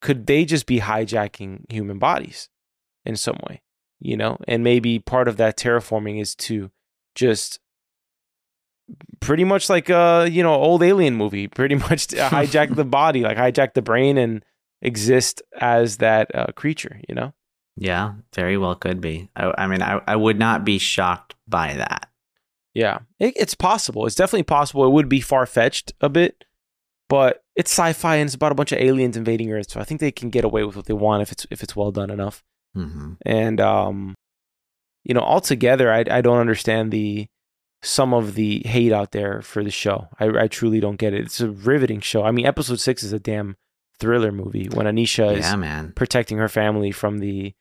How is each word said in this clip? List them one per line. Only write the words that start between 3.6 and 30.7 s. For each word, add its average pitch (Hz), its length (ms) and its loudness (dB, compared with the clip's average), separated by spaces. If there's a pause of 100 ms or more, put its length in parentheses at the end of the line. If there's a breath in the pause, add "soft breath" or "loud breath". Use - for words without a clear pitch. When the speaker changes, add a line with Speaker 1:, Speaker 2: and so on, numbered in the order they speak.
Speaker 1:
you 127 160 -6
know? 107 300 -4
And 117 180 0
maybe 120 340 2
part 127 300 -2
of 110 100 -4
that 110 180 2
terraforming 107 640 -2
is 104 160 -8
to 101 340 -6 (440)
just - 440 0 (1600)
pretty 160 240 2
much 190 240 2
like 180 220 2
a, 170 400 6
you 170 120 2
know, 165 120 4
old 160 280 4
alien 175 320 6
movie, 101 340 -2
pretty 135 260 0
<laughs> - 160 0
much 160 180 0
to - 80 -6
hijack 143 580 2
the 147 100 0
Speaker 2:
<laughs> - 20 -8
Speaker 1:
body, 139 360 2
like, 107 140 0
hijack 127 380 2
the 127 80 2
brain 127 360 4
and 113 260 0 (380)
exist 123 600 2 (180)
as 117 380 2
that, 110 360 2
uh, 62 200 -2
creature, - 540 -8
you - 60 -10
know? 123 200 -6 (420)
Speaker 2:
Yeah, 98 380 -2 (200)
very 92 240 0
well 90 160 -2
could 92 260 -6
be. 82 360 -8
I, 92 200 -2
I 95 120 -2
mean, 92 140 0
I, 98 240 -2
I 107 100 0
would 110 220 2
not 110 260 0
be 101 140 2
shocked - 560 -2 (120)
by 82 280 -2
that. 50 360 -8 (640)
Speaker 1:
Yeah, 110 240 0 (200)
it, 254 180 0
it's - 180 -2
possible. 185 520 -2
It's 110 100 -4
definitely 196 280 2
possible. 143 400 2
It 131 60 6
would 147 180 6
be 135 120 2
far-fetched 127 800 0
a 143 80 2
bit, 170 360 0 (640)
but 139 360 2 (100)
it's - 180 -2
sci-fi 165 440 2
and 147 100 2
it's 131 80 -4
about 147 180 2
a 139 40 0
bunch 143 160 0
of 139 80 0
aliens 131 360 2
invading 113 360 -2
Earth, 104 180 -6
so 110 100 -10
I 107 40 -6
think 151 160 -8
they 151 100 0
can 123 200 -10
get 117 140 0
away 107 200 0
with 101 120 -8